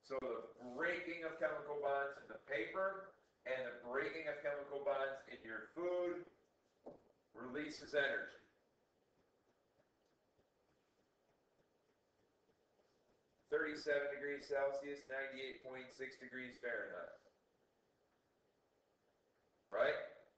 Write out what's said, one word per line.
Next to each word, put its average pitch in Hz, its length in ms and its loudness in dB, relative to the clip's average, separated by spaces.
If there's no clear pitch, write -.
So 135 240 -4
the 113 160 0
breaking 170 560 0
of 160 80 -8
chemical 147 400 0
bonds 139 480 2
in - 80 -
the - 160 -10
paper - 640 0
and 127 240 0
the 120 160 -8
breaking 156 400 0
of 147 160 -2
chemical 143 400 -2
bonds 135 480 2
in 123 160 -10
your 113 320 -8
food 175 480 2
releases 143 560 -4
energy. 139 480 2
Thirty-seven 147 560 4
degrees 143 400 -2
Celsius, 139 560 2
ninety-eight 135 560 -4
point 127 320 -10
six 131 240 -8
degrees 127 400 -8
Fahrenheit. - 640 -4
Right? - 280 6